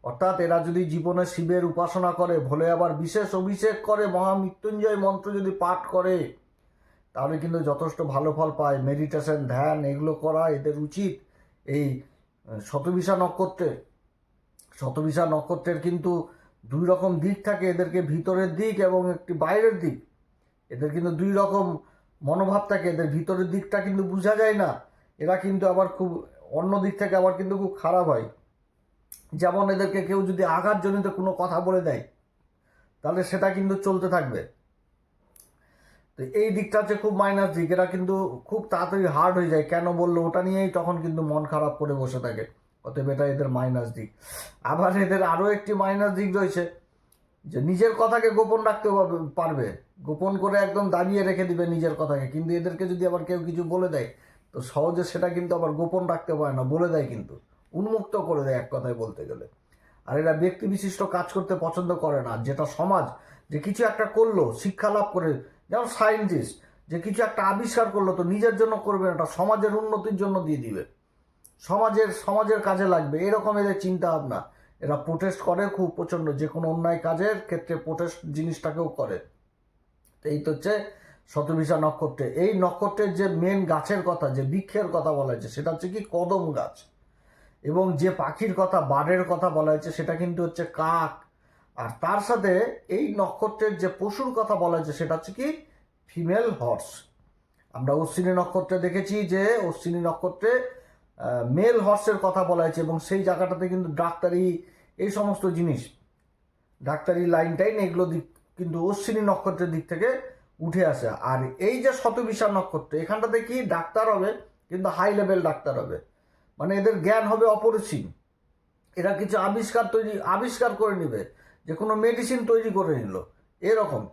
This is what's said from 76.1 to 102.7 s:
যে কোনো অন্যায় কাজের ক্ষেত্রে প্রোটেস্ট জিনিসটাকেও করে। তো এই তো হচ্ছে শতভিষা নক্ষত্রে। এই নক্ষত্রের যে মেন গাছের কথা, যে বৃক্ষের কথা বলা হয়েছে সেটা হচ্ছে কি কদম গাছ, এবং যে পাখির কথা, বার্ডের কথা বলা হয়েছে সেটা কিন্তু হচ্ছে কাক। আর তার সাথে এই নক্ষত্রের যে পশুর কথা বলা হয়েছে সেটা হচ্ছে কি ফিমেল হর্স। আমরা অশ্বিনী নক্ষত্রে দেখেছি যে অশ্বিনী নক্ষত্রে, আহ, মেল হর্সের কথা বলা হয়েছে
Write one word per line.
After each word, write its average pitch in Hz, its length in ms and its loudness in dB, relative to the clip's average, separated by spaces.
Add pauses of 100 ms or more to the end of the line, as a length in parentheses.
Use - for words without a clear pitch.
যে 151 140 0
কোনো 165 180 -2
অন্যায় 165 340 0
কাজের 185 300 0 (120)
ক্ষেত্রে 170 260 -4 (100)
প্রোটেস্ট 160 340 -4 (180)
জিনিসটাকেও 160 520 -4 (100)
করে। 90 200 -4 (1000)
তো - 80 -20 (100)
এই 147 100 -2
তো 160 80 0
হচ্ছে 190 200 0 (580)
শতভিষা 156 540 0
নক্ষত্রে। 151 420 -2 (160)
এই 208 80 4 (140)
নক্ষত্রের 196 540 0
যে 196 80 2 (160)
মেন 196 160 2 (140)
গাছের 180 360 0
কথা, 170 180 -2 (100)
যে 135 60 0 (100)
বৃক্ষের 196 420 -2
কথা 156 240 0
বলা 135 140 0
হয়েছে - 220 -8
সেটা 147 180 -4
হচ্ছে 175 220 -6
কি 214 60 -6 (140)
কদম 175 300 0 (140)
গাছ, - 180 -6 (880)
এবং 165 200 2 (160)
যে 185 100 4 (100)
পাখির 156 400 -2
কথা, 185 180 4 (120)
বার্ডের 165 420 2
কথা 175 180 0
বলা 156 220 2
হয়েছে 151 260 -2
সেটা 160 240 -2
কিন্তু 175 240 -4
হচ্ছে 170 180 -6 (140)
কাক। 160 340 0 (640)
আর 117 120 -6 (100)
তার 254 280 0
সাথে 202 240 2 (440)
এই 285 80 0 (160)
নক্ষত্রের 214 640 0
যে 185 60 0 (100)
পশুর 247 400 -4
কথা 214 240 0
বলা 170 140 2
হয়েছে 151 240 -4
সেটা 160 160 -2
হচ্ছে 185 220 -12
কি 262 80 -2 (640)
ফিমেল 180 360 0 (140)
হর্স। 120 280 -2 (840)
আমরা 131 180 -2 (100)
অশ্বিনী 180 380 0
নক্ষত্রে 185 360 0 (100)
দেখেছি 190 300 -2 (160)
যে 190 100 2 (260)
অশ্বিনী 170 400 -4
নক্ষত্রে, 180 500 -2
আহ, - 840 -6 (140)
মেল 233 200 6 (100)
হর্সের 208 380 4
কথা 185 260 2
বলা 170 140 4
হয়েছে 160 220 0